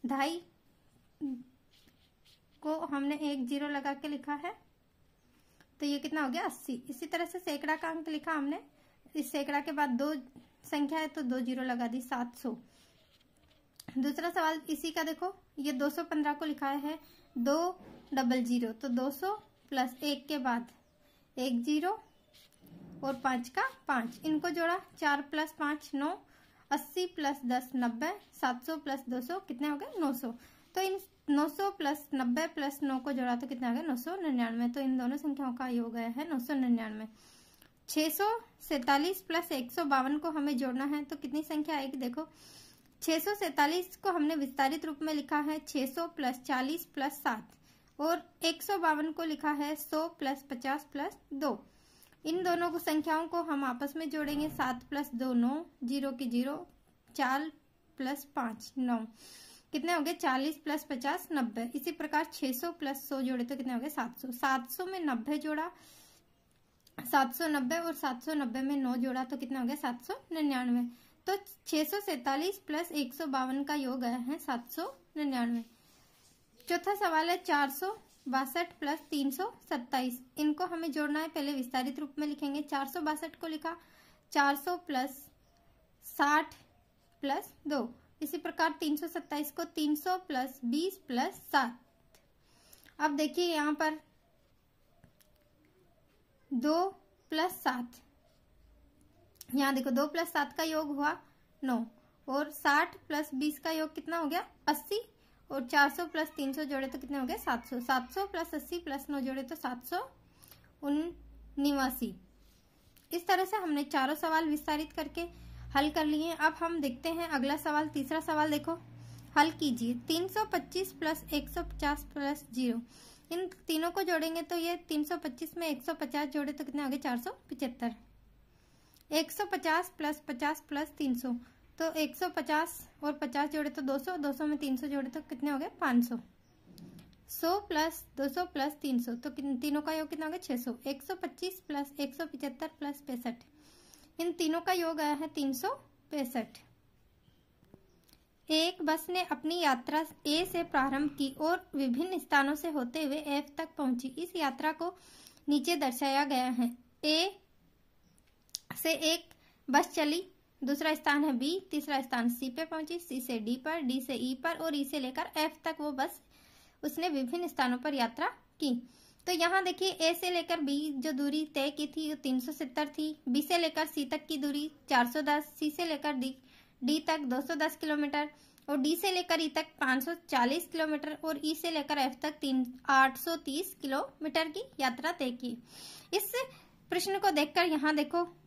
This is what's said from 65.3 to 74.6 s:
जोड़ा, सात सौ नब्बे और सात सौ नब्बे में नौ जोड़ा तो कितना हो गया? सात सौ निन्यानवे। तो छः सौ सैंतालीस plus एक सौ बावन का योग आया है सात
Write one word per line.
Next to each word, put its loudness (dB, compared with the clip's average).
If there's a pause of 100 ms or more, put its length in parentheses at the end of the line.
जोड़ा, -2 (1300)
सात 4
सौ 0
नब्बे 2
और -2
सात -2
सौ -2
नब्बे 0
में 2
नौ 2
जोड़ा 0
तो -6
कितना -4
हो 0
गया? 0
सात -4
सौ -6 (120)
निन्यानवे। 2 (440)
तो 2 (300)
छः 2
सौ -2
सैंतालीस 0
plus -2
एक -2
सौ -4
बावन 0
का -2
योग -2
आया 0
है -2
सात -4